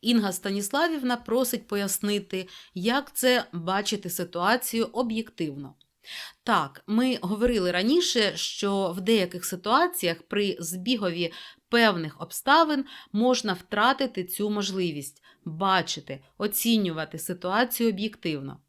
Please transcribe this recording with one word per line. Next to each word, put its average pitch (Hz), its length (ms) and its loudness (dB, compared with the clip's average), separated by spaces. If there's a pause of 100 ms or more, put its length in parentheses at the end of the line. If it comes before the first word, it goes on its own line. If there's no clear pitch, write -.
Інга 214 300 4
Станіславівна 247 840 -2
просить 240 500 -2
пояснити, 202 800 -2 (260)
як 233 420 -2
це 247 380 2
бачити 190 560 -2
ситуацію 196 840 0
об'єктивно. 208 840 -4 (680)
Так, 165 440 0
ми 240 340 2
говорили 208 500 0
раніше, 220 640 2
що 196 640 -2
в 196 40 -8
деяких 180 440 2
ситуаціях 208 760 0
при 202 380 -2
збігові 180 760 -2 (360)
певних 196 520 2
обставин 294 640 2 (260)
можна 226 420 2
втратити 220 720 0
цю 208 260 -4
можливість 190 760 -4 (220)
бачити, 160 800 -2 (140)
оцінювати 202 840 0
ситуацію 220 680 0
об'єктивно. 170 800 -6